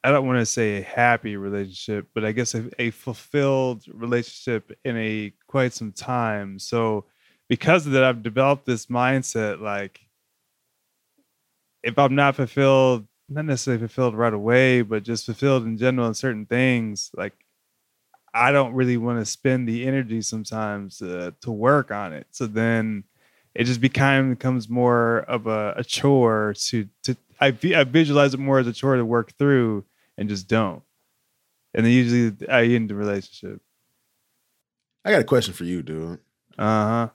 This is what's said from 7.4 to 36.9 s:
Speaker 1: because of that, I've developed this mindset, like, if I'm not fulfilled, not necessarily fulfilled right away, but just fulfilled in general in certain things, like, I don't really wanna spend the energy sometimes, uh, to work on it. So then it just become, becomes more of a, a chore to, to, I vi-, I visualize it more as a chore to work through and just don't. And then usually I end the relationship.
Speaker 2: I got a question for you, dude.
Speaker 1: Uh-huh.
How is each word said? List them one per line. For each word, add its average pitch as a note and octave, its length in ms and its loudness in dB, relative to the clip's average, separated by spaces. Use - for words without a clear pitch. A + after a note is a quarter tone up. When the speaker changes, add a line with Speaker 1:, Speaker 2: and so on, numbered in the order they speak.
Speaker 1:
because D#3 380 2
of C#3 60 -2
that, C3 120 4
I've B2 180 0
developed C3+ 440 0
this A#2+ 200 -2
mindset, B2 720 -2
like, G2+ 400 -8
if A#2+ 160 -2
I'm C3+ 160 4
not C#3 220 2
fulfilled, C3 680 2
not D3+ 180 -6
necessarily B2+ 340 -2
fulfilled A#2 340 -2
right A#2 200 0
away, B2 480 4
but G#2+ 200 -2
just A2+ 240 -6
fulfilled C3 380 0
in A2+ 140 -4
general B2+ 300 2
in A2 60 -2
certain G#2+ 320 -6
things, A#2+ 720 0
like, G2 180 -8
I B2 200 4
don't C3 220 2
really B2+ 220 2
wanna A#2 280 -2
spend B2+ 440 -2
the A#2 180 -4
energy B2 360 -2
sometimes, G#2 800 -8
uh, F2+ 300 -8
to B2 80 -8
work B2 400 2
on G2+ 220 -8
it. D2+ 180 -14
So - 160 -6
then A2 560 -2
it A#2 80 2
just A#2+ 160 0
become, C3+ 500 2
becomes B2 380 -2
more A#2 580 2
of A2 220 -6
a, G#2+ 300 -2
a B2+ 60 -6
chore A2+ 680 2
to, G#2+ 220 -4
to, B2+ 120 -4
I C#3 100 6
vi-, D#3+ 240 0
I D#3+ 80 4
visualize C#3+ 520 4
it C3 40 -6
more C3+ 220 2
as A#2+ 80 0
a A#2 40 -4
chore C3+ 240 0
to A#2+ 80 2
work A2+ 320 -2
through B2 480 2
and G#2 120 -4
just G2 180 -4
don't. A2 360 0
And A2 100 2
then A#2 80 6
usually A#2+ 560 2
I B2 180 4
end A2+ 240 2
the G#2 40 -8
relationship. G2+ 640 -6
Speaker 2:
I - 60 0
got F3 120 6
a - 20 2
question G#2+ 300 2
for F2+ 100 -10
you, F2 180 -4
dude. D#2+ 380 -10
Speaker 1:
Uh-huh. A2 580 0